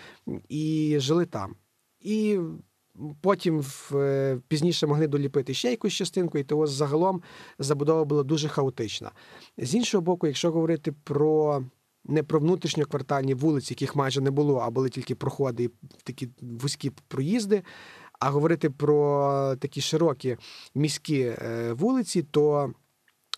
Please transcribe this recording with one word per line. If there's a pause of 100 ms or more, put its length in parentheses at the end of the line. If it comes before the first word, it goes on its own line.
(500)
і
жили
там. (460)
І (800)
потім
в,
е,
пізніше
могли
доліпити
ще
якусь
частинку,
і
того
загалом (380)
забудова
була
дуже
хаотична. (460)
З
іншого
боку,
якщо
говорити
про, (420)
не
про
внутрішньоквартальні
вулиці,
яких
майже
не
було,
а
були
тільки
проходи
і (340)
такі (120)
вузькі (160)
проїзди, (560)
а
говорити
про
такі
широкі (380)
міські,
е,
вулиці,
то (640)